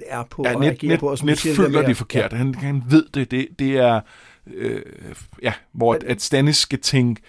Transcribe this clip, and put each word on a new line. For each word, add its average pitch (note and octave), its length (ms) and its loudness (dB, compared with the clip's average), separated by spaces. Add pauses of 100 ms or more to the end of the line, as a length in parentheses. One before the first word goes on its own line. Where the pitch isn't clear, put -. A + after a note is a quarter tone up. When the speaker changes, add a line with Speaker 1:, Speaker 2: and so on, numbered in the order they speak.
Speaker 1:
er A#2+ 240 -8
på, - 160 -8
Speaker 2:
Ja, B2 80 0
Speaker 1:
og B2+ 60 0
Speaker 2:
Ned, C#3 80 4
Speaker 1:
reagerer D3+ 240 -2
Speaker 2:
Ned, E3 60 2
Speaker 1:
på, C#3+ 120 -2
og C#3 80 -4
som C#3+ 80 -4
Speaker 2:
Ned D3 80 4
Speaker 1:
du C#3 60 -4
siger, D#3+ 140 0
Speaker 2:
føler D#3 140 4
Speaker 1:
det C#3 60 0
der D3+ 80 4
Speaker 2:
det C3 80 2
er B2 40 4
forkert. G#2+ 380 -4
Speaker 1:
Ja. A2+ 40 -6
Speaker 2:
Han, C3 180 0
han C#3 360 -4
ved D#3 140 8 (100)
det. C3+ 160 -4
Det, C3 180 -2 (100)
det C3+ 200 0
er, A#2+ 220 4 (460)
øh, - 360 -6 (600)
ja, A#2+ 100 -2 (200)
hvor A#2 220 2
at, A#2+ 100 -4
Speaker 1:
At - 60 -4
Speaker 2:
at A#2+ 120 -6
Stannis D3 340 2
skal - 240 -2
tænke, B2 480 0